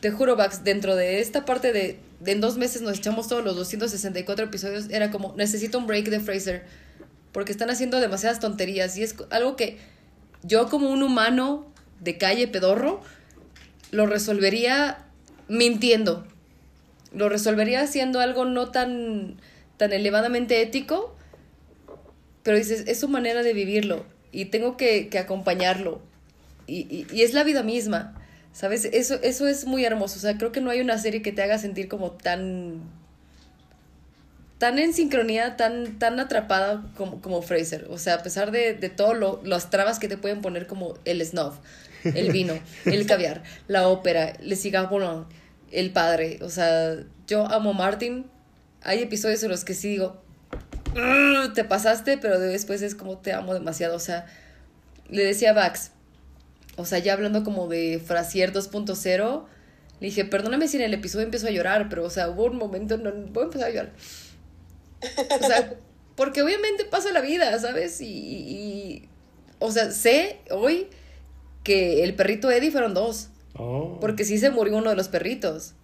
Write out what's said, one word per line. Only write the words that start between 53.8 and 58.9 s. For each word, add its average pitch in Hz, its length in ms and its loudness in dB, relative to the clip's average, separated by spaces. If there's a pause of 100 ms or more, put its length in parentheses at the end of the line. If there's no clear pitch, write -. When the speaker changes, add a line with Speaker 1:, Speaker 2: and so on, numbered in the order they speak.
Speaker 1:
O 170 40 -6
sea, 170 260 -6 (840)
le 202 160 2
decía 202 260 6
a 214 40 10
Vax, 190 360 2 (840)
o 175 80 -8
sea, 175 140 -2
ya 196 160 2
hablando 208 300 0
como 190 240 -2
de 165 360 -2
Frasier 175 480 0
dos 196 160 -2
punto 208 260 -4